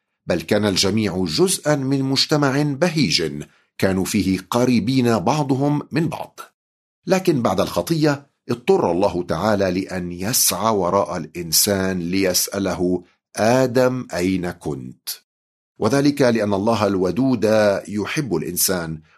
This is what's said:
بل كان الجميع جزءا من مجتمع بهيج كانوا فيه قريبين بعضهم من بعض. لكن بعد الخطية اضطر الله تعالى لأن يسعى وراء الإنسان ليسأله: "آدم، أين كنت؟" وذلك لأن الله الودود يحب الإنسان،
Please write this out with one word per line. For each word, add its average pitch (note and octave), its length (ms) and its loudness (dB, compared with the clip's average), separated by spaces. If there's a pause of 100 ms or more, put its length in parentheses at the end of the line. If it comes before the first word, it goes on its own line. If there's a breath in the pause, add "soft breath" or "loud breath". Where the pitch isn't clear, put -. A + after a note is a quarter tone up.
(260)
بل F2 140 0
كان G#2+ 260 0
الجميع F#2+ 580 0
جزءا D3+ 520 0
من C3+ 260 -2
مجتمع C3+ 600 0
بهيج C3 800 0 (340 soft breath)
كانوا F#2+ 260 2
فيه F#2+ 340 0 (120)
قريبين A#2+ 680 2
بعضهم C#3+ 640 0 (100)
من D#3 160 0
بعض. - 320 -10 (640)
لكن F3 360 2
بعد F#2+ 180 0
الخطية D3 640 0 (240)
اضطر B2 400 2
الله F2+ 320 0
تعالى F#2+ 480 0
لأن F2+ 420 -4
يسعى G2 600 0
وراء F#2 420 0
الإنسان F2+ 840 -2
ليسأله: F2+ 1080 -2 (320 soft breath)
"آدم، B2+ 800 2
أين F2+ 360 -2
كنت؟" B1+ 580 -10 (720)
وذلك C#3+ 440 2
لأن A2 320 2
الله G#2 320 0
الودود G2 580 0 (440)
يحب G2+ 480 -4
الإنسان، E2 640 -4 (180 soft breath)